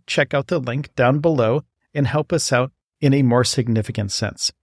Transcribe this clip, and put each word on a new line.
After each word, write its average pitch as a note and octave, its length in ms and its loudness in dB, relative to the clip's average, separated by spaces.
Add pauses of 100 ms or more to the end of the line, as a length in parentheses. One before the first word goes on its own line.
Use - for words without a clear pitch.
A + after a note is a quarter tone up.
check - 260 -2
out C#3 140 -2
the F3+ 100 -2
link B2+ 380 -6
down C3 240 2
below C#3+ 420 2 (320)
and C#3+ 140 0
help D3+ 260 -2
us - 180 -2
out B2+ 200 0 (280)
in C#3 140 4
a C#3+ 80 2
more B2 220 4
significant A2+ 680 -2
sense. - 400 -6 (120)